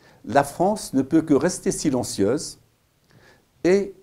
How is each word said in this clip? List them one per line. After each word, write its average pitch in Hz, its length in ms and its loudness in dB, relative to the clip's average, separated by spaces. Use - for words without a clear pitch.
la 131 180 2
France 190 520 -4
ne 135 80 2
peut 156 200 2
que 156 100 0
rester 147 380 0
silencieuse, 120 880 -2
et 190 400 2